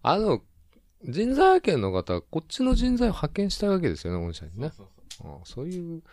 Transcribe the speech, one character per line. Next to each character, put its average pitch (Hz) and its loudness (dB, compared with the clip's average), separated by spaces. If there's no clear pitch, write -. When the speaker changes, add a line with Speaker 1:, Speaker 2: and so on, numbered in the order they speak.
Speaker 1:
あ 165 4
の、 202 0
人 170 -2
材 - 0
派 370 6
遣 165 2
の 95 0
方 92 0
は、 87 0
こ - -6
っ - -20
ち - -4
の 254 4
人 247 2
材 233 2
を - 2
派 - -4
遣 202 0
し - -6
た 208 0
い - 4
わ 190 2
け 160 0
で 82 0
す - -8
よ 87 -2
ね、 85 -4
御 85 -6
社 76 -14
に 90 -12
ね。 151 -6
Speaker 2:
そ 104 -16
う 95 -20
そ - -20
う - -18
そ - -
う。 73 -14
Speaker 1:
う 85 -20
ん、 82 -20
そ - -12
う 170 -8
い 170 -8
う、 165 -18